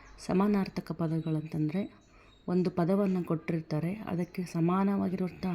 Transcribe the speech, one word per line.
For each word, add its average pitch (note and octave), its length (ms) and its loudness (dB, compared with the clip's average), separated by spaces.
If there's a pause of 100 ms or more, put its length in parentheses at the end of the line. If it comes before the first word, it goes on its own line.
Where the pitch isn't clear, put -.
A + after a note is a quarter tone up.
(260)
ಸಮಾನಾರ್ಥಕ G3 680 2
ಪದಗಳಂತಂದ್ರೆ, D#3+ 1000 -2 (540)
ಒಂದು F3+ 240 2
ಪದವನ್ನು F#3 520 2
ಕೊಟ್ಟಿರ್ತಾರೆ, E3 720 -2
ಅದಕ್ಕೆ F3+ 500 -4
ಸಮಾನವಾಗಿರುವಂಥ F#3 1080 0